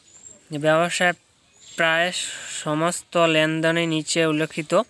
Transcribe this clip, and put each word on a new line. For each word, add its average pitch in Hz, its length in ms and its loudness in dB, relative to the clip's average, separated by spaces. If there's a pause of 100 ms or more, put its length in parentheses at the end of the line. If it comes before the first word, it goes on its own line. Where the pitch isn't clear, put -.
(600)
ব্যবসায় 165 540 2 (640)
প্রায় 170 360 2 (520)
সমস্ত 160 540 -2
লেনদেনে 165 680 2
নিচে 160 400 0
উল্লেখিত, 156 640 0